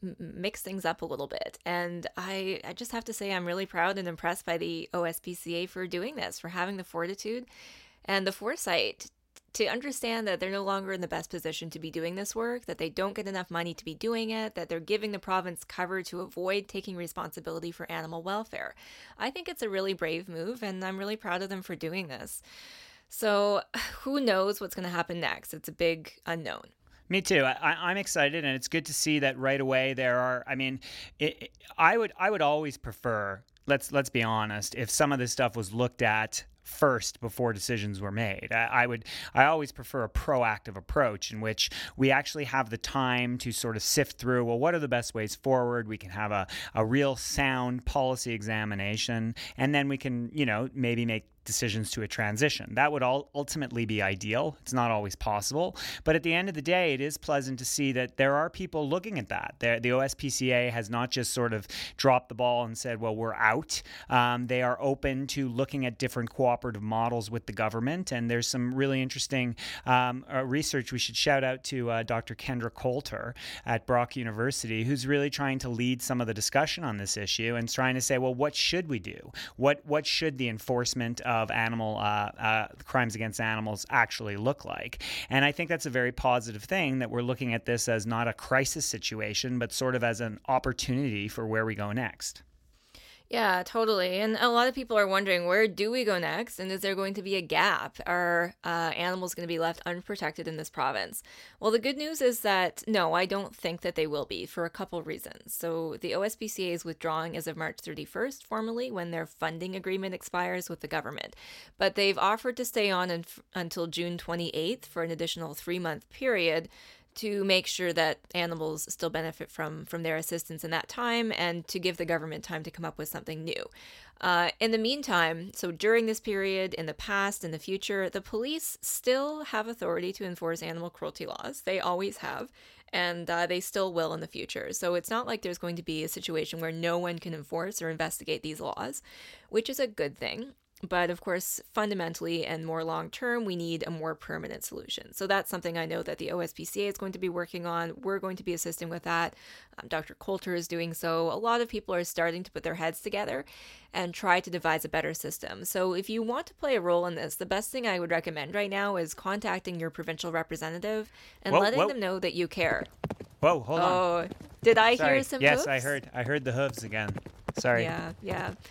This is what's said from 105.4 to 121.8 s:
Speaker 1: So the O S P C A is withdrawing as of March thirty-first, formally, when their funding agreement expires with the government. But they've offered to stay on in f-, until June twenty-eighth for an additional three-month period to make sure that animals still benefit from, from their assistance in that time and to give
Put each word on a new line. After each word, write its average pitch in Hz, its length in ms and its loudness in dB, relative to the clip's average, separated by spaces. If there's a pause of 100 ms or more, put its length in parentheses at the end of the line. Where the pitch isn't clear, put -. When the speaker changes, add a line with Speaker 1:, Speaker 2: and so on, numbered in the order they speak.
Speaker 1:
So 165 420 -4
the - 160 -4
O 185 80 2
S 214 140 0
P 220 120 -8
C 190 220 -4
A 170 40 0
is 170 120 -6
withdrawing 160 500 -4
as 165 120 -6
of 160 100 -6
March 160 240 -6
thirty-first, 180 640 -6
formally, 226 460 -4
when 175 180 -4
their 165 160 -4
funding 165 500 -6
agreement 190 380 -2
expires 180 560 -4
with 170 120 -8
the 160 60 -10
government. 151 480 -6 (440)
But 196 160 4
they've 196 240 6
offered 226 380 2
to 254 60 -2
stay 214 280 2
on 180 180 2
in 170 120 0
f-, - 180 -14 (160)
until 170 320 -2
June 175 320 -2
twenty-eighth 170 680 -2
for - 160 -4
an 165 80 0
additional 165 460 -4
three-month 170 560 -4
period 170 580 2 (460)
to 202 300 0
make 185 200 6
sure 180 280 0
that 160 260 2 (160)
animals 160 560 -2
still 170 180 -2
benefit 160 400 -6
from, 156 360 -8
from 170 180 -6
their 160 140 0
assistance 165 480 -6
in 160 60 -4
that 160 180 -2
time 233 480 0
and 170 280 0
to - 140 -4
give 175 160 0